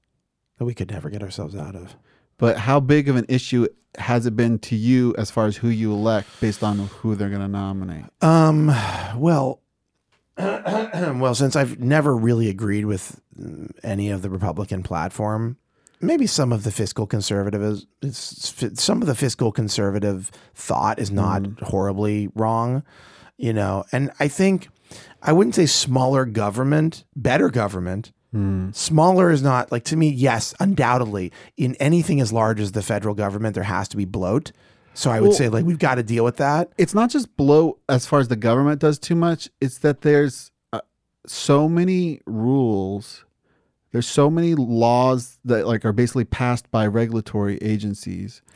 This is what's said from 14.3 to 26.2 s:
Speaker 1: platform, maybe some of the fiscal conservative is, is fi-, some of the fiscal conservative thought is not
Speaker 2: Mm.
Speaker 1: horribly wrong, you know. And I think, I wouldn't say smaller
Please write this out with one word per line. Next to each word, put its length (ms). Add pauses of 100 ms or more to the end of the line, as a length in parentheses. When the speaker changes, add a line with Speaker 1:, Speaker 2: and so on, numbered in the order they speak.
Speaker 1:
platform, 760 (440)
maybe 260
some 240
of 120
the 80
fiscal 360
conservative 540
is, 240 (160)
is 480
fi-, 240
some 280
of 60
the 80
fiscal 360
conservative 760 (240)
thought 460
is 120
not 320
Speaker 2:
Mm. 200
Speaker 1:
horribly 720
wrong, 480 (540)
you 160
know. 400
And 260
I 80
think, 400 (540)
I 100
wouldn't 240
say 100
smaller 600